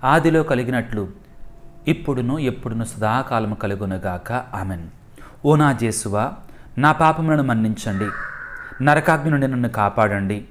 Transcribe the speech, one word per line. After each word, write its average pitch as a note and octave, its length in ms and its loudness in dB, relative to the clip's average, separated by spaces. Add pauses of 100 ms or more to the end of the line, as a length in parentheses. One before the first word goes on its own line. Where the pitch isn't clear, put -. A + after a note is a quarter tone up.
ఆదిలో D#3+ 380 4
కలిగినట్లు A#2+ 680 -2 (800)
ఇప్పుడును C3+ 500 -2
ఎప్పుడును A#2+ 460 -2
సదాకాలము A2 680 -2
కలుగునుగాక. F#2+ 760 -4
ఆమెన్. F#2 540 -6 (600)
ఓ D3+ 100 6
నా D3 160 6
జేసువా, A2 600 -2 (460)
నా D3 140 4
పాపములను D#3 500 2
మన్నించండి, A2 680 0 (760)
నరకాగ్ని D3+ 460 4
నుండి C#3 180 2
నన్ను B2 200 0
కాపాడండి G2+ 840 0